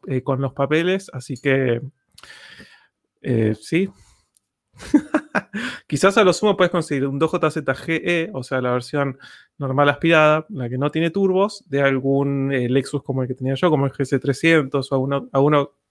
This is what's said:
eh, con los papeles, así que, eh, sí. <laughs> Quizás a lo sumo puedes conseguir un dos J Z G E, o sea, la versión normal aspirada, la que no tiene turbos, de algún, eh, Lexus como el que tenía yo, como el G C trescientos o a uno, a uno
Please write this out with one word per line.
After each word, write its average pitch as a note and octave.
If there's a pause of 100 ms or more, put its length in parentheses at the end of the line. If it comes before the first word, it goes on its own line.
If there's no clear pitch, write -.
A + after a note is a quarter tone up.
eh, C3
con C3+
los C3+
papeles, E3+
así C3
que, C3 (1400)
eh, A2+
sí. F#3+ (800)
<laughs> -
Quizás G3
a A3
lo F#3
sumo G#3
puedes F3+
conseguir D3
un C#3
dos D#3
J D#3+
Z C#3
G E3
E, F3
o C3+
sea, C3
la B2
versión C3+ (400)
normal C#3+
aspirada, D#3
la C3
que B2+
no C#3+
tiene D#3+
turbos, F#3+
de C#3
algún, C#3
eh, B2
Lexus C3+
como C3
el B2+
que B2+
tenía C3
yo, F3
como C#3
el C3
G -
C C3+
trescientos C#3+
o C3+
a -
uno, C#3
a C#3
uno C#3+ (180)